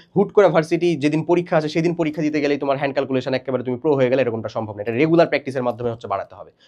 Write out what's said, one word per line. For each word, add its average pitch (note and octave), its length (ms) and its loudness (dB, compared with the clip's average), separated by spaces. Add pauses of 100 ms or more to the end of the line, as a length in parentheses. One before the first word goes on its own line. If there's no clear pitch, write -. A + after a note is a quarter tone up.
(160)
হুট G3 160 2
করে G3+ 160 8
ভার্সিটি E3 480 2
যেদিন D3+ 280 0
পরীক্ষা F3 320 0
আছে D3+ 120 0
সেদিন E3+ 260 0
পরীক্ষা D#3+ 280 -2
দিতে D3+ 180 -2
গেলেই C#3+ 180 0
তোমার C#3 180 -2
হ্যান্ড C#3+ 180 -4
ক্যালকুলেশন C3 400 -2
একেবারে B2+ 280 -4
তুমি B2 160 -6
প্রো D3+ 160 0
হয়ে C3 160 2
গেলে, C3+ 120 2
এরকমটা A2+ 260 -4
সম্ভব G#2+ 280 -8
না। G#2 60 -8
এটা A2+ 100 -4
রেগুলার D#3+ 340 4
প্র্যাকটিসের C3+ 360 -4
মাধ্যমে A#2+ 280 -4
হচ্ছে A2+ 180 -10
বাড়াতে G2 260 -6
হবে। E2+ 160 -20 (180)